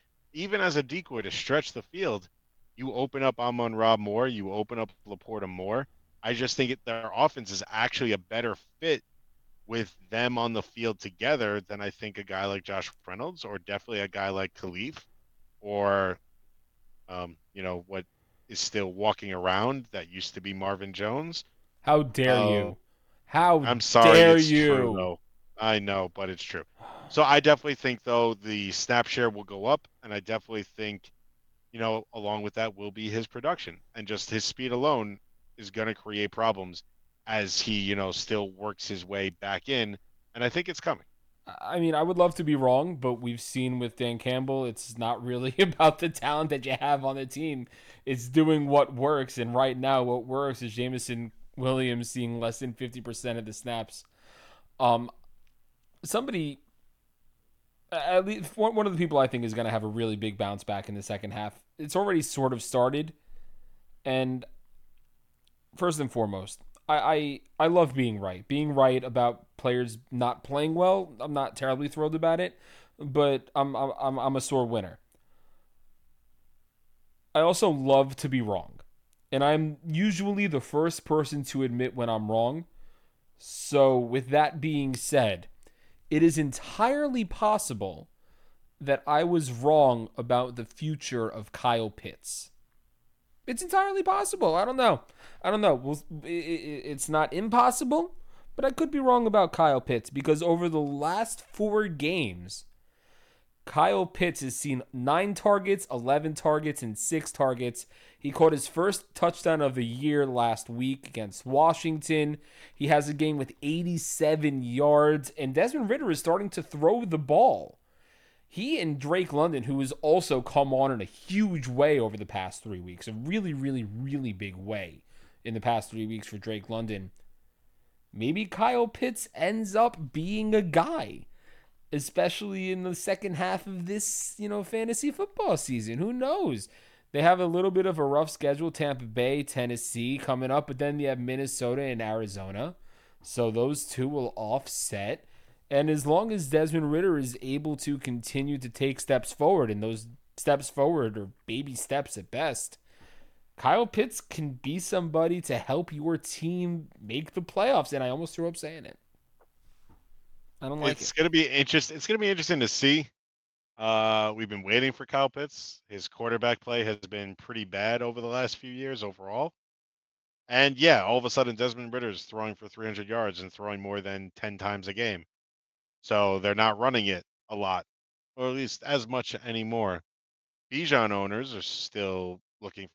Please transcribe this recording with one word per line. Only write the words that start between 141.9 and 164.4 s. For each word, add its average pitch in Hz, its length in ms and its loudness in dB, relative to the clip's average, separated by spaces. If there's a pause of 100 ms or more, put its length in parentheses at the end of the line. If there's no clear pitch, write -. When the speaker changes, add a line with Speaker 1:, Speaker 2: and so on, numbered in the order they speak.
Speaker 2:
Arizona. 107 760 -6 (480)
So 117 280 -2
those 127 340 0
two 131 240 -4
will 143 260 -4
offset. 110 920 -4 (440)
And 143 180 4
as 151 180 0
long 190 260 2
as 175 160 -2
Desmond 156 420 2
Ridder 165 280 2
is 127 220 -4
able 147 360 -4
to 143 220 -4
continue 135 600 -4
to 127 100 -10
take 135 320 -4
steps - 320 0
forward, 151 380 4
and 104 120 -4
those 110 240 -4 (300)
steps 143 340 0
forward 139 460 2
are 101 120 -8 (180)
baby 131 280 -6
steps 139 420 -4
at 98 140 -14
best, 139 480 -4 (800)
Kyle 190 300 4
Pitts - 340 -2
can 143 420 -8
be 147 160 -4
somebody 170 640 0
to - 160 -4
help 160 340 -4
your 156 240 -2
team 170 720 -6 (120)
make 123 340 -8
the 180 80 -4
playoffs. 196 500 0
And 135 100 -2
I 127 60 -2
almost 156 260 -6
threw 170 140 -4
up 170 80 -8
saying 160 300 -12
it. - 120 -20 (1600)
I 139 60 -8
don't 147 120 -6
like 143 120 2
Speaker 1:
It's - 180 -8
Speaker 2:
it. - 60 -10
Speaker 1:
gonna 160 140 2
be 160 160 4
interest-, 139 440 2
it's 156 160 -12
gonna 220 120 0
be 208 120 0
interesting 165 300 0
to 117 80 4
see. 143 400 2 (680)
Uh, 110 580 2
we've 110 140 -6